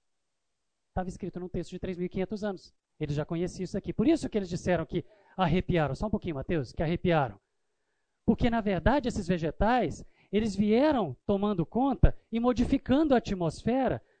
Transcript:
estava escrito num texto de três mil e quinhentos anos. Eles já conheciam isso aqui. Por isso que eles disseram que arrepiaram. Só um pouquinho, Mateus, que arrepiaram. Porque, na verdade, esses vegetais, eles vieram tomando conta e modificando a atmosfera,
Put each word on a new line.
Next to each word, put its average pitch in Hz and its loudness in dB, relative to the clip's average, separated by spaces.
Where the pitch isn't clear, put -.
estava 185 -4
escrito 175 -8
num 180 -8
texto 170 -8
de 180 -12
três 185 -6
mil 180 -4
e - -8
quinhentos 190 -4
anos. 196 -8
Eles 147 -2
já 147 0
conheciam 175 -4
isso 190 -6
aqui. 180 -6
Por 226 2
isso 294 2
que 226 -4
eles 190 -2
disseram 170 -2
que 175 -4
arrepiaram. 165 2
Só 208 -4
um - -6
pouquinho, 190 -4
Mateus, 165 -4
que 175 -4
arrepiaram. 156 0
Porque, 233 4
na 226 0
verdade, 208 2
esses 190 -4
vegetais, 185 0
eles 208 0
vieram 214 2
tomando 196 0
conta 254 4
e 226 -2
modificando 247 2
a - 4
atmosfera, 196 -2